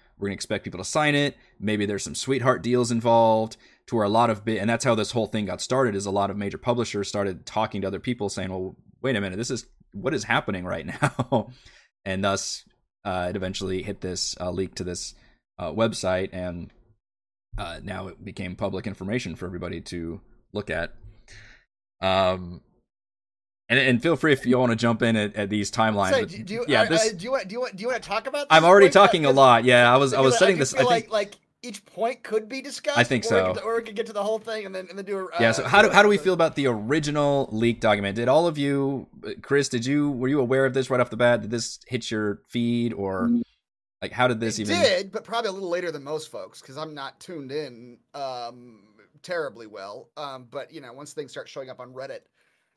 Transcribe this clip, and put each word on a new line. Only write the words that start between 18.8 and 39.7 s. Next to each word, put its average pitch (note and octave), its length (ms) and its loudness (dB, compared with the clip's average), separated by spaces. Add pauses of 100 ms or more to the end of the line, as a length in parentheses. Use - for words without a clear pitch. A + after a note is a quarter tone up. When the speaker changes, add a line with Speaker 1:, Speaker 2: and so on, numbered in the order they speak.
Speaker 1:
information F#2+ 480 -6
for F#2 100 -12
everybody F2 360 -10
to E2 380 -10 (340)
look G#2 160 -8
at. E2+ 240 -6 (1080)
Um, F#2 600 0 (1080)
and, B2 100 2
and B2+ 220 4
feel E3 140 2
free D#3 180 2
if C3 120 0
you B2 140 4
wanna A#2+ 160 2
jump A#2 260 0
in A#2 140 4
at, G#2 200 -2
at G#2 140 -4
these G#2 220 -2
timelines, G#2 400 2
Speaker 2:
Say, A#3 100 2
Speaker 1:
but - 80 -6
Speaker 2:
do, F#3+ 140 -12
do G3 100 -10
you, A#3 140 -6
Speaker 1:
yeah, C3 160 4
Speaker 2:
uh, - 60 0
Speaker 1:
this A3 220 2
Speaker 2:
uh, - 60 -6
do E3 80 -12
you B3+ 60 -6
want, A3+ 160 -2
do F#3 60 -14
you A#3 80 -8
want, A#3 140 -8
do F3+ 60 -12
you A3+ 60 -4
wanna B3 120 -2
talk G3+ 280 -6
about - 220 -6
Speaker 1:
I'm D#3+ 140 10
Speaker 2:
this E3 40 8
Speaker 1:
already G3 180 12
Speaker 2:
point? D3+ 80 8
Speaker 1:
talking F#3+ 320 8
a C#3 40 4
Speaker 2:
Because, C3 80 4
Speaker 1:
lot. B2 280 10
Yeah, B2 280 8
I C3 40 8
was, C#3 160 2
I B2+ 40 0
Speaker 2:
because C3+ 80 6
Speaker 1:
was B2+ 100 6
Speaker 2:
I - 40 2
Speaker 1:
setting F#3+ 160 6
Speaker 2:
do D#3+ 40 0
Speaker 1:
this, C#3 140 0
Speaker 2:
feel F3 140 4
Speaker 1:
I A#3 120 4
think A3 120 -8
Speaker 2:
like, G#3 200 -2
like, - 40 -20 (280)
each A#3+ 220 -14
point A#3 380 -6
could G#3+ 240 -4
be C4 140 -10
discussed, C#4+ 380 -6
Speaker 1:
I A#2+ 40 6
think A#2+ 220 -2
Speaker 2:
or - 40 -2
we - 0 - (120)
Speaker 1:
so. F#2 140 0
Speaker 2:
could, - 80 -10
or A3+ 140 -2
we A#3 40 -4
could A3+ 140 -12
get A3 100 -4
to A3 80 -14
the G3+ 100 -4
whole A3 140 -2
thing G#3+ 300 -8
and F#3+ 80 -12
then, F#3 140 -10
and F#3+ 80 -16
then G3+ 80 -10
do G3 120 -6 (100)
a, E3+ 140 -4
Speaker 1:
Yeah, F#3+ 100 4
so - 120 -2
Speaker 2:
uh, - 40 -6
Speaker 1:
how G3+ 140 6
do, A3 80 6
how G#3 140 8
do G#3 40 8
we G3+ 120 4
Speaker 2:
uh, - 20 -12
Speaker 1:
feel F#3 120 2
about - 220 2
the C#3 120 2
original C#3+ 840 0
leak A#2 300 0
document? G2+ 340 2
Did A#2 140 0
all D#3 180 6
of D3+ 120 -4
you, C#3 480 -2 (180)
uh, - 60 -10 (100)
Chris, C#3 260 2
did A#2 180 -4